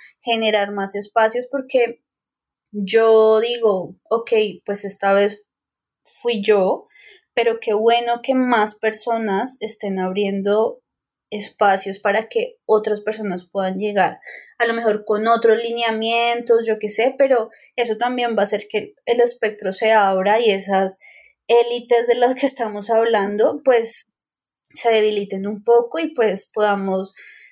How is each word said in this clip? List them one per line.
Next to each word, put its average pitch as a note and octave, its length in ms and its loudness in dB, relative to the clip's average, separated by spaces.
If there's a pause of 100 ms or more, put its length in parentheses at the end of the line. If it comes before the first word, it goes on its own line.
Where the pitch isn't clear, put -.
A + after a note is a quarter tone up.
(200)
generar G#3+ 500 0
más G3 240 -6
espacios, A3 560 -2
porque C4 480 -2 (720)
yo A3 680 4
digo, A3+ 560 -2 (120)
Ok, A3+ 240 -2 (320)
pues G3+ 200 -8
esta G3 280 -2
vez G3+ 320 0 (600)
fui A#3+ 380 -6
yo, G3+ 440 2 (480)
pero A3+ 260 0
qué A3 140 -2
bueno A#3 480 0
que C4 120 0
más A#3+ 440 2
personas A3+ 840 -2
estén G3+ 380 -6
abriendo G3 840 -2 (500)
espacios G3 680 -2
para G#3+ 300 -2
que - 360 -4
otras G#3+ 380 0
personas G#3 420 -6
puedan F#3+ 340 -4
llegar, G3+ 400 -2 (400)
a A#3+ 60 2
lo A#3 80 0
mejor A3 320 -2
con G#3+ 240 0
otros A3+ 300 4
lineamientos, A#3 1080 0
yo G#3+ 120 -2
qué G#3+ 100 -6
sé, B3 300 0
pero C4 320 2 (260)
eso A3+ 220 -2
también A#3+ 360 -2
va G#3 60 0
a - 40 4
hacer G3+ 220 -4
que - 280 -6 (100)
el A#3+ 160 2
espectro G#3+ 520 -2
se A3 200 0
abra G3+ 480 2
y A#3 100 2
esas F#3+ 480 0 (480)
élites A#3+ 600 2
de A#3 80 4
las B3 200 2
que B3+ 120 -2
estamos G#3 420 -4
hablando, A3+ 720 0
pues, A#3 440 2 (640)
se - 180 -2
debiliten G3+ 560 0
un G#3 160 -8
poco A#3+ 360 2
y, D#4+ 160 -6
pues, G#3 380 -2
podamos G3 640 -2 (380)